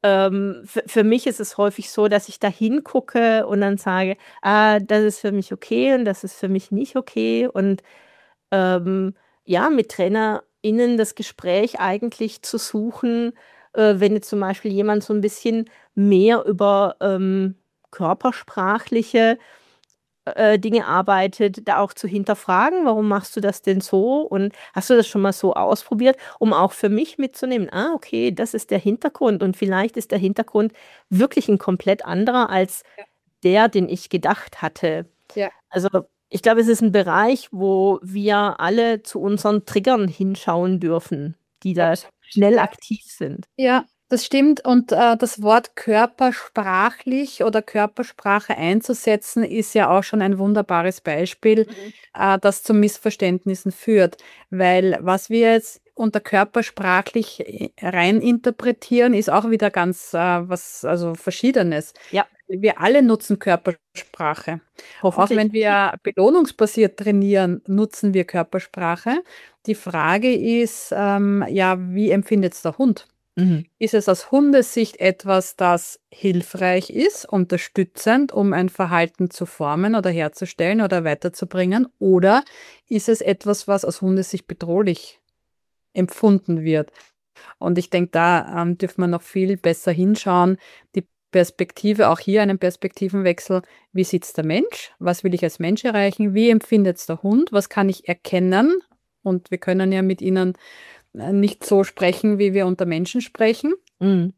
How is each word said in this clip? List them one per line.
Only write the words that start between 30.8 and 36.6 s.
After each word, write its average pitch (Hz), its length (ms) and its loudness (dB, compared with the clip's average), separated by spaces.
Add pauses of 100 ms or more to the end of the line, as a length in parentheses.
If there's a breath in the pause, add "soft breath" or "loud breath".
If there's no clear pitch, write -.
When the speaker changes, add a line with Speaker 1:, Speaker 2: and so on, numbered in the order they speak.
Speaker 1:
wirklich 247 400 2
ein 202 80 4
komplett 190 480 -2
anderer 220 460 0
als 185 320 -2 (140)
Speaker 2:
Ja. 202 60 -20 (400 loud breath)
Speaker 1:
der, 202 260 4
den 185 200 0
ich - 200 -10
gedacht - 520 -4
hatte." 165 460 -6 (280)
Speaker 2:
Ja. 196 140 -4 (200)
Speaker 1:
Also, 190 200 -2 (400)
ich - 140 -8
glaube, 226 180 6